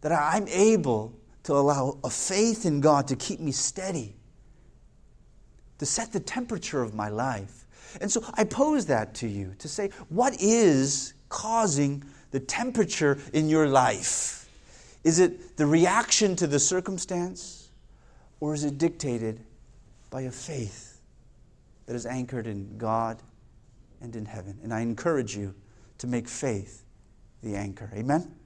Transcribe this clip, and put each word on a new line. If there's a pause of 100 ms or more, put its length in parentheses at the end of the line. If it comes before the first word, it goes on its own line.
that
I,
I'm
able (280)
to
allow
a
faith
in
God
to
keep
me
steady, (1600)
to
set
the
temperature
of
my
life. (360)
And
so (100)
I
pose
that
to
you,
to
say, (180)
what
is (140)
causing (300)
the
temperature (140)
in
your
life? (540)
Is
it
the
reaction
to
the
circumstance, (680)
or
is
it
dictated (720)
by
a
faith (1000)
that
is
anchored
in
God (800)
and
in
heaven?
And
I
encourage
you (420)
to
make
faith (600)
the
anchor.
Amen? (160)